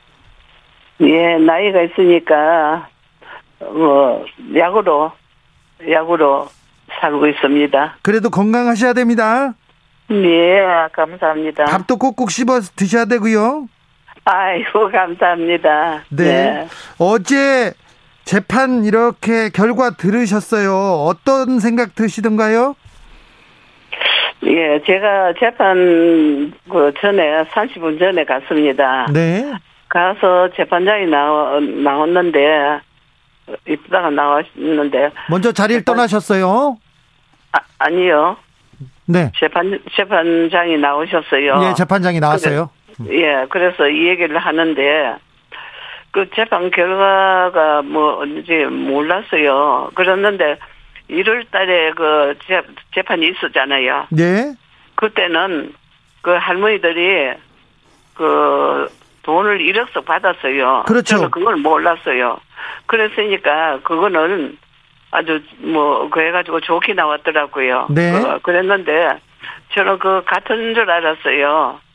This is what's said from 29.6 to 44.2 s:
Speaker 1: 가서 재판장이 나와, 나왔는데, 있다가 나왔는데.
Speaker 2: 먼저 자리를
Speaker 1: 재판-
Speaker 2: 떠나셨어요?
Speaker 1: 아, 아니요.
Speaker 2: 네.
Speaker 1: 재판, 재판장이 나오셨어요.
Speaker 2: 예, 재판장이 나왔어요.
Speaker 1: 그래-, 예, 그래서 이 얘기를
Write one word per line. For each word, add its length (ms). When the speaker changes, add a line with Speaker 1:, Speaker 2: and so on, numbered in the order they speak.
Speaker 1:
가서 680
재판장이 500
나와, 540
나왔는데, 1200
있다가 420
나왔는데. 1000
Speaker 2:
먼저 220
자리를 300
Speaker 1:
재판- 140
Speaker 2:
떠나셨어요? 800
Speaker 1:
아, 60
아니요. 580
Speaker 2:
네. 320
Speaker 1:
재판, 400
재판장이 840
나오셨어요. 920
Speaker 2:
예, 60
재판장이 460
나왔어요. 500
Speaker 1:
그래-, 240
예, 60
그래서 400
이 200
얘기를 300